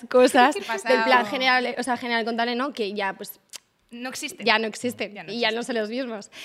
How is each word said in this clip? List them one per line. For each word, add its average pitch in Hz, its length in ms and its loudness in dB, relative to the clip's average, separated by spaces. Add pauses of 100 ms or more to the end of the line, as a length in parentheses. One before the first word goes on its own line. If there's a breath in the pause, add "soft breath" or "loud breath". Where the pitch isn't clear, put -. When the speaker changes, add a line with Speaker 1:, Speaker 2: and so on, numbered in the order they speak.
Speaker 1:
cosas 254 440 6
Speaker 2:
<laughs> - 20 -6
¿Qué 403 80 -6
pasa? 226 300 -4
Speaker 1:
del 226 100 4
plan 247 220 6
general, 254 520 0
o 247 60 -2
sea, 247 140 -2
general 233 280 -2
contable, 233 300 -2
¿no? 269 180 -2
Que 208 200 -4
ya, 196 200 -4
pues, - 260 -16 (520)
Speaker 2:
No 240 160 -12
existen. 262 380 -8
Speaker 1:
ya 220 120 6
no 220 100 0
existen 214 460 -6
Speaker 2:
Ya 190 100 -14
no 180 100 -12
Speaker 1:
y 233 80 -4
ya 220 100 2
no 226 80 -2
Speaker 2:
existen. 240 160 -4
Speaker 1:
son 220 60 0
los 208 80 -4
mismos. 233 420 -8 (140)